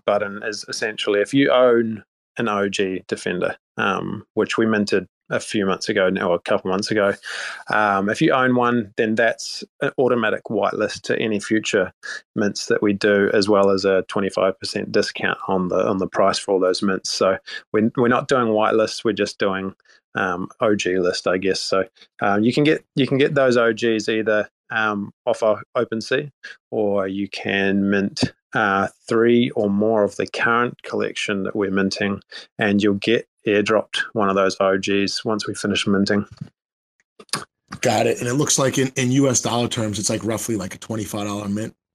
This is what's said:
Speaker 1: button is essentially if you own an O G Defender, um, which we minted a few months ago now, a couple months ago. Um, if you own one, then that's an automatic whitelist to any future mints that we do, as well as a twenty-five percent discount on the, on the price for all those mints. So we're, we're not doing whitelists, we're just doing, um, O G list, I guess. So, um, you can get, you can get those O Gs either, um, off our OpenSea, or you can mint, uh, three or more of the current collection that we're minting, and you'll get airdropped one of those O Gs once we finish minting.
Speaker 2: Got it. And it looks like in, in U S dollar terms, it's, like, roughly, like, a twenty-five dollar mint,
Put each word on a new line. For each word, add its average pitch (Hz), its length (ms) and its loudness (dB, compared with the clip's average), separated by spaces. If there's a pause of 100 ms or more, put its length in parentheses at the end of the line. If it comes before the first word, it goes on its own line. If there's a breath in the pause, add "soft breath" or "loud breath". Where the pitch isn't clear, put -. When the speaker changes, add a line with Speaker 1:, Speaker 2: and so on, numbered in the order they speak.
Speaker 1:
button 104 380 -2
is 104 240 -8
essentially 107 520 -2
if 104 140 0
you 139 160 4
own 117 540 4 (340)
an 117 100 -2
O 101 200 0
G 95 400 -2
Defender, 90 480 -4 (200)
um, 95 480 -4 (100)
which 104 220 0
we 117 80 2
minted 104 440 0 (240)
a 117 80 -2
few 101 260 -2
months - 220 -4
ago 98 220 2
now, 95 220 0
a 87 60 2
couple 98 320 -2
months 98 200 -2
ago. 101 240 2 (580 loud breath)
Um, 101 360 2
if 113 120 -2
you 156 120 4
own 127 220 4
one, 120 420 0
then 110 180 0
that's - 500 -2 (160)
an - 180 -2
automatic 117 460 2
whitelist 104 580 -2
to - 160 -2
any 110 220 0
future 107 520 0 (440 loud breath)
mints 104 300 -2
that - 160 0
we 104 100 2
do, 101 400 4
as 101 160 2
well 98 220 4
as 95 140 0
a 95 240 4
twenty-five 98 520 -2
percent 104 320 -6
discount 101 460 0 (100)
on 92 200 0
the, 92 200 0
on 98 100 0
the 92 80 -2
price 95 320 2
for - 140 -4
all 95 80 4
those 92 220 0
mints. 95 280 -2
So 95 280 0 (340 loud breath)
we're, 110 240 2
we're 120 120 2
not 123 200 0
doing 123 200 2
whitelists, 107 560 0
we're 113 80 2
just 101 260 -2
doing, 95 360 -2 (400 soft breath)
um, 92 340 -4 (120)
O 107 140 2
G 92 240 0
list, 90 280 0
I 92 120 2
guess. 92 220 -2
So, - 280 -2 (320 soft breath)
um, 104 240 2
you 120 80 2
can 147 120 2
get, 156 200 2 (100)
you 131 120 2
can 139 100 -2
get 143 180 2
those 131 220 4
O 117 160 4
Gs 110 360 0
either, 107 400 0 (220)
um, 107 420 -2 (120)
off 117 180 -2
our 107 200 2 (140)
OpenSea, 127 540 -2 (400 loud breath)
or 101 380 0
you 98 200 -4
can 98 600 0
mint, 98 440 0 (220)
uh, 98 340 2 (200)
three 120 480 4
or 104 140 0
more 104 340 2
of 98 120 -2
the - 100 -4
current 120 560 -2
collection 104 640 -4
that 101 120 -6
we're 101 140 0
minting, 98 500 0 (380 loud breath)
and 101 240 2
you'll 104 120 4
get 113 320 0 (200)
airdropped 104 520 2 (140)
one 104 160 0
of 98 80 2
those 95 240 2
O 98 180 2
Gs 98 460 -2
once 107 240 -4
we 104 60 -6
finish 98 320 -2
minting. 101 400 2 (1500)
Speaker 2:
Got 117 260 2
it. 113 140 0
And 123 80 -4
it 123 60 -2
looks 147 240 0
like 131 200 2
in, 131 160 2
in 123 180 2
U 139 160 6
S 120 120 2
dollar 117 280 0
terms, 107 300 -4
it's, 107 120 -2
like, 104 140 -2
roughly, 110 320 -4
like, 92 180 -8
a - 40 -20
twenty-five 104 480 -8
dollar 104 220 -6
mint, 104 260 -6 (200)